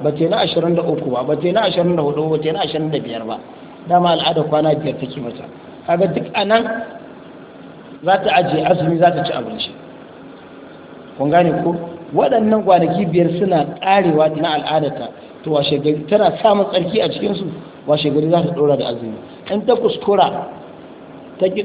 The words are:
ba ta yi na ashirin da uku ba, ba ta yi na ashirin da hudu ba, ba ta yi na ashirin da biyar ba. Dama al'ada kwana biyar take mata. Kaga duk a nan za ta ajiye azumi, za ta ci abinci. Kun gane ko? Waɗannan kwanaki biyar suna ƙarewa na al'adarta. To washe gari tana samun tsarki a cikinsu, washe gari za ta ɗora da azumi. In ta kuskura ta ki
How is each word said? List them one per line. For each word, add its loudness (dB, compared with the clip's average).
ba 2
ta -4
yi 2
na 0
ashirin 0
da 0
uku -2
ba, -2
ba -2
ta -2
yi 0
na 2
ashirin 2
da 0
hudu 0
ba, -2
ba 0
ta -4
yi 0
na -4
ashirin -2
da -2
biyar -8
ba. -8
Dama 2
al'ada 0
kwana 2
biyar -4
take -10
mata. -10
Kaga 2
duk -2
a -2
nan 2
za 6
ta 0
ajiye 2
azumi, 2
za 6
ta -2
ci -4
abinci. -8
Kun 0
gane 4
ko? 0
Waɗannan 2
kwanaki 4
biyar 2
suna 2
ƙarewa 4
na 0
al'adarta. -2
To -4
washe 0
gari 0
tana 4
samun 4
tsarki 0
a 0
cikinsu, -4
washe 2
gari 2
za 2
ta -2
ɗora 2
da -2
azumi. -8
In -4
ta 4
kuskura 0
ta 2
ki -4